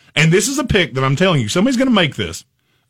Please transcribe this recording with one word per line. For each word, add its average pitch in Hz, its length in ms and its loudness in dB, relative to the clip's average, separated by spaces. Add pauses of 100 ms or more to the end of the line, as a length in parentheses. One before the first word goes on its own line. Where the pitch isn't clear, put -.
(140)
And 160 180 2
this 214 140 2
is 277 140 -4
a 294 40 -2
pick 175 300 0
that 131 80 -2
I'm 135 140 0
telling 180 240 2
you, 107 80 -4
somebody's 226 280 0
gonna 262 140 0
make 180 240 0
this. 85 300 -8 (460)